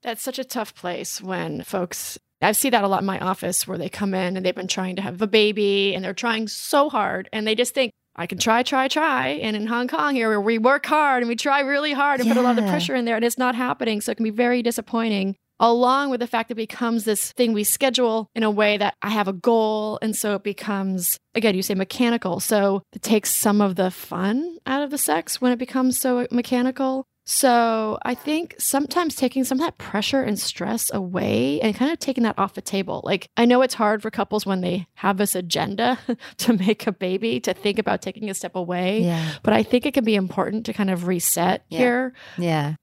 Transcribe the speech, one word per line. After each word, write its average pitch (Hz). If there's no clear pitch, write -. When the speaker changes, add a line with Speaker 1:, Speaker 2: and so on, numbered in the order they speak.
Speaker 1:
That's 226
such 262
a 262
tough 240
place 175
when 175
folks, -
I 196
see 262
that 226
a 196
lot 190
in 196
my 190
office 185
where 185
they 175
come 196
in 185
and 185
they've 180
been 185
trying 185
to 190
have 180
a 220
baby 202
and 190
they're 175
trying 226
so 294
hard 196
and 214
they 220
just 240
think, 254
"I 170
can 185
try, 233
try, 262
try." 269
And 240
in 214
Hong 240
Kong 294
here, 226
where 214
we 226
work 269
hard 285
and 233
we 233
try 277
really 285
hard 277
and 233
put 226
a 247
lot 247
of 220
Speaker 2:
Yeah. 196
Speaker 1:
pressure 175
in 240
there 233
and 226
it's 233
not 254
happening. 240
So -
it 220
can 226
be 220
very 240
disappointing, 226
along 247
with 247
the 240
fact 226
that 240
it 220
becomes 233
this 214
thing 240
we 208
schedule 226
in 226
a 214
way 208
that 202
I 202
have 208
a 196
goal. 214
And 220
so 208
it 196
becomes, 190
again, 214
you 185
say 202
mechanical. 196
So 202
it -
takes 214
some 208
of 190
the 185
fun 240
out 269
of 277
the 285
sex -
when 247
it 240
becomes 254
so 247
mechanical. 262
So 226
I 247
think 320
sometimes 294
taking 262
some 262
of 320
that -
pressure -
and 208
stress -
away 208
and 220
kind 254
of 339
taking 247
that 214
off 196
the 196
table. 190
Like, -
I 233
know 247
it's 254
hard 208
for 220
couples 208
when 190
they 180
have 196
this 202
agenda 196
<laughs> -
to -
make 190
a 208
baby, 196
to 190
think 202
about 202
taking 208
a 190
step 185
away. 180
Speaker 2:
Yeah. 165
Speaker 1:
But 214
I 220
think 247
it 277
can 262
be 214
important 196
to 220
kind 202
of 175
reset 175
Speaker 2:
Yeah. -
Speaker 1:
here. 247
Speaker 2:
Yeah. 156